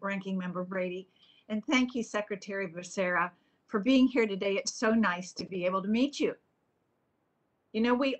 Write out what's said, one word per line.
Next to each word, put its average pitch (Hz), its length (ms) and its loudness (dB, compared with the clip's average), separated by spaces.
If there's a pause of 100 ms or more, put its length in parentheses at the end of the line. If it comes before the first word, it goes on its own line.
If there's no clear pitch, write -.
Ranking 196 360 -4
Member 180 280 -4
Brady. 185 420 -6 (400)
And 214 180 -4
thank 254 300 2
you, 233 80 -2
Secretary 202 640 -4
Becerra, 175 640 -2 (360)
for 220 120 -2
being 254 280 6
here 240 200 2
today. 196 280 -2
It's - 180 -2
so 220 200 2
nice 180 400 0
to 175 120 -8
be 180 200 -4
able 185 160 0
to 185 60 -6
meet 240 320 2
you. 240 160 0 (1400)
You 220 80 2
know, 240 120 6
we 262 260 2